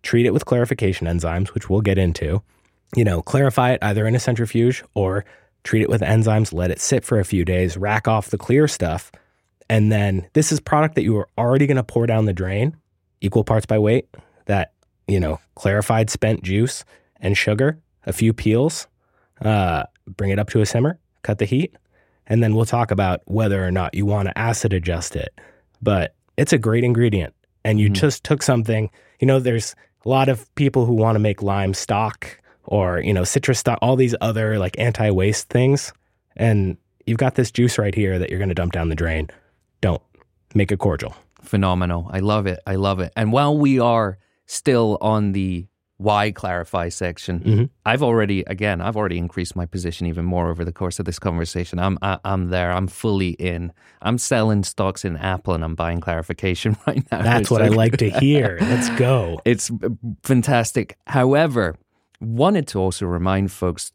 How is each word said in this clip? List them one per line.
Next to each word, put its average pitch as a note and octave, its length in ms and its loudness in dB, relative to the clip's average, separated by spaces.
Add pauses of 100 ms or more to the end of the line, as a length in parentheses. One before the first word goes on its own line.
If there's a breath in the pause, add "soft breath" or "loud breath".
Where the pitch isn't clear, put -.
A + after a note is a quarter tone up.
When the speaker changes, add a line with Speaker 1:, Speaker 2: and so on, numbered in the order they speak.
Speaker 1:
treat A#2+ 240 2
it G#2 80 2
with D3 120 0
clarification A#2+ 640 0
enzymes, E2+ 420 -2
which - 200 -8
we'll G2 120 2
get G2 160 2
into. F2 440 0 (540)
You A#2+ 80 4
know, F2+ 180 2
clarify C3 520 2
it - 80 0
either G#2 260 0
in A2+ 80 2
a B2+ 40 2
centrifuge A#2 640 0 (100)
or G2 320 -2 (380 soft breath)
treat - 180 2
it - 80 0
with A2 120 2
enzymes, G#2+ 520 2
let F2 180 0
it - 80 -6
sit - 240 0
for A2+ 160 0
a F#2 60 0
few F#2 180 0
days, F2+ 340 0
rack G#2 300 -2
off A2 220 0
the G#2 80 -2
clear C#3+ 300 2
stuff. E2+ 440 -6 (580 soft breath)
And G#2+ 220 4
then G2+ 420 0
this D3+ 180 2
is D3+ 80 0
product D#3 360 0
that - 80 0
you G#2+ 140 0
are G2 100 -4 (100)
already C3+ 300 2
gonna C3 160 0
pour A#2 220 0
down A2 200 2
the G2+ 80 0
drain, G2 440 -2 (440)
equal G2+ 240 0
parts A2 200 0
by A2 140 0
weight, G#2+ 280 2 (380 loud breath)
that, G2 280 -2 (340)
you G2 120 2
know, D#2 200 -2 (160)
clarified A2 540 0
spent - 340 -2
juice G2+ 400 -2 (380 soft breath)
and G2+ 160 0
sugar, C3+ 420 0 (260)
a - 60 -6
few A2+ 220 2
peels, A#2 540 0 (540)
uh, F#2+ 420 0 (220)
bring G2 240 -6
it G2 100 0
up G#2 100 -4
to A#2+ 120 0
a G#2+ 40 4
simmer, C3+ 340 -2 (220)
cut G#2+ 160 -4
the G#2+ 80 0
heat, C3+ 280 -2 (540)
and A2+ 160 2
then A2 100 2
we'll A2 120 2
talk A#2 260 0
about F#2+ 340 0
whether G2+ 400 0
or F2+ 60 -2
not F#2 240 -2
you G2 100 0
wanna G2+ 300 0
acid A2+ 380 -2
adjust E2+ 420 -4
it. - 180 -8 (480 soft breath)
But F#2+ 320 0 (220)
it's D#3+ 180 2
a D#3+ 40 4
great A2+ 260 0
ingredient. A2+ 500 2 (300)
And G#2+ 160 2
you G#2 80 6
Speaker 2:
Mm-hmm. G#2 60 4
Speaker 1:
just C3 320 0
took C#3+ 180 0
something, A2 460 0 (320 soft breath)
you C3 60 4
know, C3+ 120 4
there's A#2+ 340 -2 (320 soft breath)
a A2 40 -2
lot C3 180 4
of B2+ 280 -2
people C3+ 300 2
who A#2+ 80 2
wanna A2 260 4
make G#2 220 0
lime G2 320 0
stock - 640 -4 (280 soft breath)
or, F2+ 340 0
you G2+ 140 0
know, F2+ 100 2
citrus B2 360 0
stock, B2 220 -2
all B2+ 140 4
these B2 260 2
other, A2 380 -2
like, F2+ 200 -4
anti-waste G#2+ 720 0
things. C3 440 2 (420)
And G2+ 400 2 (300)
you've A2+ 120 -2
got C3 180 0
this B2+ 160 0
juice A#2+ 260 2
right G2+ 180 -2
here F#2+ 240 0
that F2+ 100 -2
you're F#2 100 -4
gonna F#2+ 140 -2
dump F2 200 -2
down E2 160 -2
the D#2+ 60 -2
drain. D#2+ 340 -2 (520)
Don't. F2+ 200 0 (540)
Make G2+ 160 2
a G2+ 60 0
cordial. E2+ 380 -4 (260)
Speaker 2:
Phenomenal. F2+ 720 -2
I F#2+ 80 -4
love G#2 280 0
it. F2+ 180 -4
I G2 100 -4
love G2 260 0
it. E2+ 160 -6
And A2 160 0
while D3 240 2
we C#3 220 4
are A2+ 380 2 (280)
still A#2 560 2
on G#2+ 320 0
the F#2+ 340 -4 (300)
why G#2 340 0
clarify F2 580 -6
section, F2 520 -6
Speaker 1:
Mm-hmm. G#2+ 220 2 (220)
Speaker 2:
I've A#2+ 160 0
already, A2 460 2
again, G2 340 -2
I've G#2 140 -4
already G2 220 -2
increased F2 400 -6
my F2+ 80 -4
position F2 420 -6
even E2 180 -4
more F2+ 240 -2
over E2+ 160 -6
the E2+ 60 -6
course F2+ 280 -6
of G2 60 -6
this E2+ 140 -8
conversation. F2 600 -4
I'm, F#2+ 220 0
I, F#2+ 220 -2
I'm F#2+ 260 -2
there. F2+ 220 -2
I'm F#2+ 160 -2
fully G2 440 -2
in. F2 420 -6 (280 soft breath)
I'm A#2 160 -2
selling A2 460 0
stocks F#2+ 420 -4
in E2+ 120 -4
Apple F#2 360 -2
and E2 120 -2
I'm D#2+ 100 -4
buying E2+ 240 -2
clarification F2 840 -2
<laughs> - 60 -4
right - 240 -2
now. - 120 -4
Speaker 1:
That's A#2 180 2
Speaker 2:
It's G2+ 100 -2
Speaker 1:
what A2+ 100 4
I A2+ 60 4
Speaker 2:
so G#2+ 80 4
Speaker 1:
like A2+ 220 2
to A2 120 2
Speaker 2:
good. - 60 -4
<laughs> B2+ 80 2
Speaker 1:
hear. C3+ 380 2
Let's B2+ 300 0
go. A#2 520 0
Speaker 2:
It's, - 260 0
uh, A#2 200 -4 (340)
fantastic. A#2+ 760 0 (100)
However, C3 680 2 (460)
wanted C#3 480 0
to G#2 100 -4
also F#2+ 260 -2
remind F#2+ 460 0
folks - 440 -6